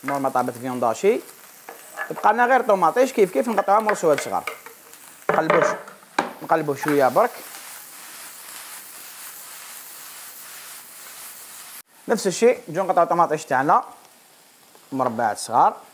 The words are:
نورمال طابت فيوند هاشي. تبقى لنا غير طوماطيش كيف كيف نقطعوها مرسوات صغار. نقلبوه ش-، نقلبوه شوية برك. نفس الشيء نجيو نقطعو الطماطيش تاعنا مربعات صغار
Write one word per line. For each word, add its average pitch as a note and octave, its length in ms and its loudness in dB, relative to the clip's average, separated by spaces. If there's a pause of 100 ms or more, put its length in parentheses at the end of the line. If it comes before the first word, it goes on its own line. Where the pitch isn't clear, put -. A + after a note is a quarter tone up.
نورمال C#3 280 0
طابت B2 260 0
فيوند B2 260 -2
هاشي. G3 360 2 (880)
تبقى G#3 240 2
لنا A#3+ 140 4
غير B3 160 4
طوماطيش A3 500 4
كيف F#3+ 200 4
كيف B3+ 160 0
نقطعوها G3+ 320 4
مرسوات F3+ 400 2
صغار. F#2+ 240 -4 (880)
نقلبوه D#3+ 320 4
ش-، - 140 0 (680)
نقلبوه D3+ 340 0
شوية C#3+ 320 4
برك. G3 220 4 (4000)
نفس A3 180 0
الشيء A3+ 420 4
نجيو F3 160 -2
نقطعو F3+ 200 4
الطماطيش E3 400 2
تاعنا C#3+ 400 2 (1080)
مربعات A#2 460 0
صغار D3 380 2 (180)